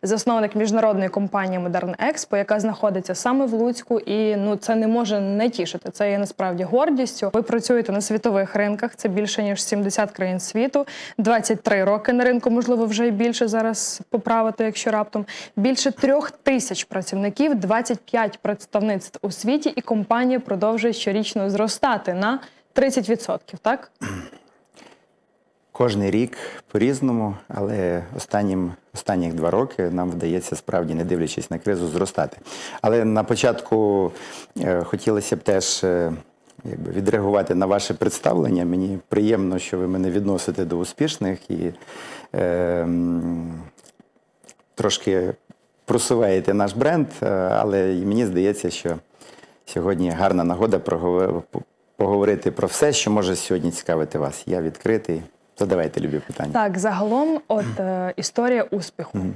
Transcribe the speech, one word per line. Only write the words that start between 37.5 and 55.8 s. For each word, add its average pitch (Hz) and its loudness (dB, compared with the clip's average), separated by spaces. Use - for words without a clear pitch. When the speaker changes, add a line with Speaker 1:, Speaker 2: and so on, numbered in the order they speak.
Speaker 2:
на 95 4
ваше 98 2
представлення. - 2
Мені 92 0
приємно, 101 2
що - -6
ви 92 -2
мене 92 0
відносите 95 -2
до 85 -2
успішних 104 -2
і, 85 -4
е, 87 0
м, 85 -2
трошки 95 0
просуваєте 101 2
наш 101 0
бренд, 143 2
е, 110 0
але 98 2
і 90 -2
мені 110 2
здається, 95 0
що 85 -6
сьогодні 90 0
гарна 90 2
нагода 90 2
прогове-, 90 0
по-, - -6
поговорити 101 2
про - -2
все, 147 2
що - 0
може 95 2
сьогодні 85 -2
цікавити 80 -2
вас. 71 -4
Я 90 -2
відкритий. 82 -2
Задавайте 87 0